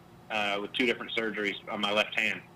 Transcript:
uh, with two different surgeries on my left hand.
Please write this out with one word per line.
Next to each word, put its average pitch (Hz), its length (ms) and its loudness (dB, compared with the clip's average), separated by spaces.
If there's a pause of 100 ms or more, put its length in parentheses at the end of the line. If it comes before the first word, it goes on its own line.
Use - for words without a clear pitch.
(300)
uh, 104 300 0
with 101 140 -6
two 131 120 2
different 113 300 0
surgeries 104 380 0 (160)
on 107 100 -4
my 104 120 2
left 104 260 4
hand. 104 240 0 (140)